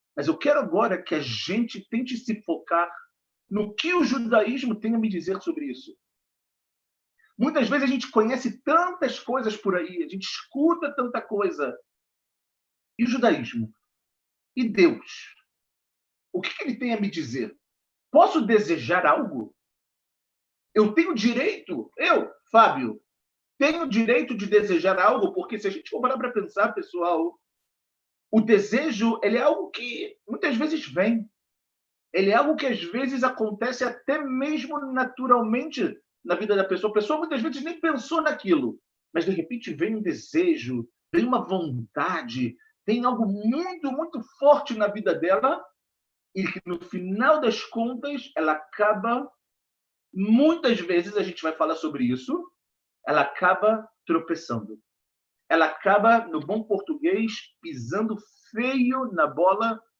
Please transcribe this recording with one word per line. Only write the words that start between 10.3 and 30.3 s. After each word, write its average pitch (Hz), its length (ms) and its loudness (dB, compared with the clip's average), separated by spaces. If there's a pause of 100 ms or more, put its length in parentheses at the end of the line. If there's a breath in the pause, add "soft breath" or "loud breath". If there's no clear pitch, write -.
tanta 240 280 -4
coisa. 165 560 -4 (1200)
E 233 80 2
o - 20 0
judaísmo? 135 640 0 (840)
E 247 120 0
Deus? - 680 0 (960)
O - 80 -4
que - 120 -8
que - 100 -12
ele 247 140 -6
tem 240 160 -2
a 208 60 -2
me 196 100 -2
dizer? 127 460 -6 (560)
Posso 330 300 6
desejar 175 640 2
algo? 151 500 0 (1200)
Eu 214 180 6
tenho 330 220 2
direito, 233 840 -2
eu, 320 320 2 (220)
Fábio, 151 500 4 (560)
tenho 311 300 2
direito 233 480 2
de 196 120 -6
desejar 185 520 4
algo, 208 340 4
porque 190 240 -6
se 202 100 -6
a 190 40 0
gente - 180 -12
for 247 120 -6
parar 254 160 0
pra 247 140 -4
pensar, 214 420 -2
pessoal, 175 680 -2 (920)
o 220 100 6
desejo, 226 840 2
ele 220 140 2
é 240 40 0
algo 330 300 0
que 247 440 -10 (120)
muitas 277 280 -2